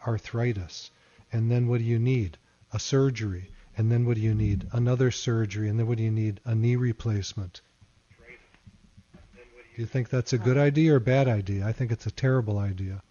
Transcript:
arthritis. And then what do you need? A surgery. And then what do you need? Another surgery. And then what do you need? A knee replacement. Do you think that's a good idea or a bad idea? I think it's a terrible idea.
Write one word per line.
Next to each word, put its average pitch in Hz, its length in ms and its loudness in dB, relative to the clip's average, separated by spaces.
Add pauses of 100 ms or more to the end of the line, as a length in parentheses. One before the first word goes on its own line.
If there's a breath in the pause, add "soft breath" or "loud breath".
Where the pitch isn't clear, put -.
arthritis. 117 840 -4 (400 soft breath)
And 113 180 0
then 120 180 2
what 120 100 2
do 117 80 -2
you 117 140 2
need? 117 380 0 (360)
A 107 60 -4
surgery. 110 680 0 (280 soft breath)
And 110 120 2
then 120 160 2
what 120 100 2
do 110 60 -2
you 110 140 2
need? 104 380 0
Another 123 360 2
surgery. 107 600 -2
And 107 100 0
then 113 80 0
what 117 120 0
do 113 40 -2
you 110 80 0
need? 107 320 -2
A 117 100 -4
knee 117 220 2
replacement. 107 840 -4 (1500)
Do - 680 -18
you 113 40 -4
think 123 240 -4
that's 127 240 -2
a 127 40 2
good 123 200 2
idea 147 340 4
or 143 60 6
a - 20 4
bad 131 300 2
idea? 101 360 -2
I 107 60 0
think 117 220 -4
it's - 140 -6
a 107 40 -2
terrible 123 460 0
idea. 95 540 -4